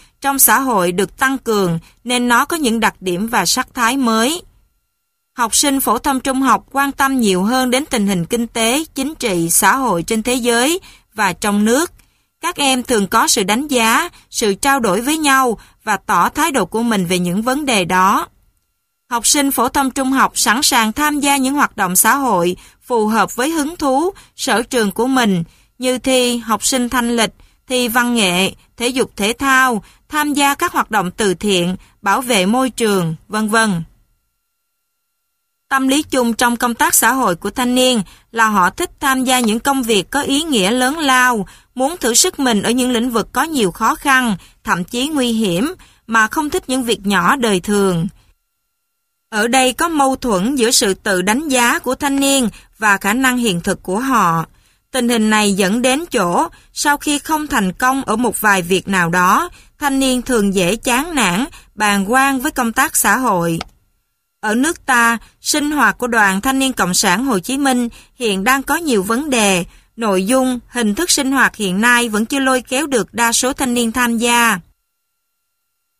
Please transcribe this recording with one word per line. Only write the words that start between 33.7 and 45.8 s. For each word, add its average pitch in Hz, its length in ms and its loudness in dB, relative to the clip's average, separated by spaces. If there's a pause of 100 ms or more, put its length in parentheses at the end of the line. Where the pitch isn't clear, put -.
Tâm 262 200 0
lý 285 140 2
chung 240 320 0
trong 240 220 0
công 233 180 -2
tác 320 200 0
xã 233 180 2
hội 226 240 0
của 208 140 -6
thanh 247 240 -2
niên 254 280 2 (300)
là 226 160 2
họ 185 220 2
thích 349 200 -8 (100)
tham 262 240 0
gia 254 160 2
những 226 200 0
công 269 220 0
việc 220 280 0
có 277 120 -2
ý 277 200 0
nghĩa 226 280 0
lớn 254 280 0
lao, 254 480 2 (280)
muốn 262 220 -4
thử 247 180 -2
sức 370 260 0
mình 233 220 0
ở 202 80 -2
những 254 200 0
lĩnh 240 200 -2
vực 226 220 -2
có 254 100 -2
nhiều 277 280 0
khó 233 240 -2
khăn, 254 420 0 (280)
thậm 180 200 -2
chí 247 240 -4
nguy 254 240 0
hiểm, 220 420 -2 (320)